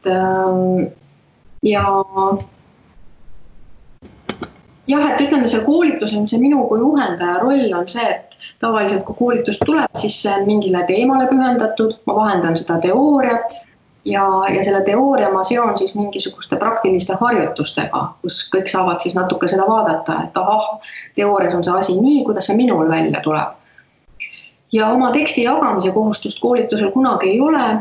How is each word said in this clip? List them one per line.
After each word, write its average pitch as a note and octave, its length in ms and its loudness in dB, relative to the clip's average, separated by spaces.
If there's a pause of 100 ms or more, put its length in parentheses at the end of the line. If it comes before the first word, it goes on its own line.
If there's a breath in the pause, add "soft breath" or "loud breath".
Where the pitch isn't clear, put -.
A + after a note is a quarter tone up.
(120)
ähm, F#3 720 0 (800)
ja G3+ 200 2 (3000)
jah, D4 220 2
et C#4+ 160 2
ütleme, C4+ 240 2
see A3 160 0
koolitus C#4+ 520 2
on G#3+ 120 -2
see A3+ 120 2
minu C#4 280 4
kui A3 120 2
juhendaja F#3 600 0
roll B3 320 2
on F3 160 -4
see, A#3+ 160 -2
et - 300 -6 (260 loud breath)
tavaliselt, G#3 440 0
kui - 120 -10
koolitus A#3+ 440 0
tuleb, D4 360 0
siis G#3 260 -2
see G3+ 100 0
on G3 140 0
mingile F#3+ 400 2
teemale B3+ 440 2
pühendatud, A3+ 720 0
ma G#3 120 0
vahendan F3+ 420 0
seda E3 240 -2
teooriat A#3+ 720 2 (500 loud breath)
ja, G3 180 0 (300)
ja G3 100 0
selle G3 220 2
teooria G#3+ 480 2
ma F#3+ 100 0
seon A#3 340 0
siis F#3+ 200 -4
mingisuguste - 640 -6
praktiliste F#3+ 580 0
harjutustega, D#3 840 -2 (180)
kus - 220 -6 (100)
kõik F#3+ 180 -2
saavad F3+ 320 -2
siis F3 140 -4
natuke F3+ 340 -2
seda F#3+ 160 2
vaadata, D#3+ 600 -2
et - 120 -4
ahah, G#3+ 380 -2 (400 loud breath)
teoorias G3 400 0
on F3 80 -2
see F3+ 160 0
asi F#3 180 0
nii, C4+ 280 4
kuidas G3+ 220 -2
see G3+ 100 2
minul F3+ 320 2
välja D#3+ 340 0
tuleb. D3+ 360 -4 (1120 loud breath)
Ja A3 180 2
oma B3 220 2
teksti C#4+ 320 0
jagamise G3+ 500 0
kohustust G#3+ 460 -2
koolitusel A3 500 0
kunagi B3+ 400 2
ei A#3 100 2
ole C#4+ 240 2 (160)